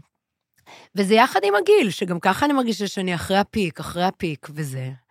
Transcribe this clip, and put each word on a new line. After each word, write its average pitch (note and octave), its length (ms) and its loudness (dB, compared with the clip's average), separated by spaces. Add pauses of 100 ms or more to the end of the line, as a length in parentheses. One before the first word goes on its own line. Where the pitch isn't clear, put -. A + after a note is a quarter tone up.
(960)
וזה G3 180 2
יחד B3+ 300 4
עם G4+ 120 2
הגיל, G4+ 340 4
שגם F3 300 -4
ככה F#3+ 260 2
אני D4 80 2
מרגישה A3+ 340 -2
שאני F#3 280 -4
אחרי F#3+ 220 -2
הפיק, G3 420 -2
אחרי E3+ 240 -6
הפיק F3+ 500 -4
וזה. C3 380 -8 (200)